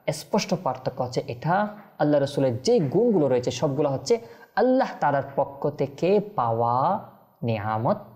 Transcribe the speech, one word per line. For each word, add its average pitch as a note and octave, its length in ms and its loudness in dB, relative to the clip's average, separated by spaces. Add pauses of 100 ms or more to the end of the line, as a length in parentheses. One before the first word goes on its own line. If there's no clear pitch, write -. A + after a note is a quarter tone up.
(140)
স্পষ্ট - 500 -4
পার্থক্য - 400 -6
হচ্ছে B2+ 240 -4
এটা F3+ 500 -2 (220)
আল্লাহ D3 200 4
রাসূলের C3+ 420 0
যে A#3+ 180 4
গুণগুলো F3 480 2
রয়েছে, B2 240 2
সবগুলো D3 380 0
হচ্ছে A3+ 300 0 (360)
আল্লাহ B3+ 340 4 (100)
তাআলার C#3+ 240 2 (120)
পক্ষ - 340 -2
থেকে E3 500 0 (160)
পাওয়া A#2+ 760 0 (320)
নিয়ামত। A2 560 -2 (180)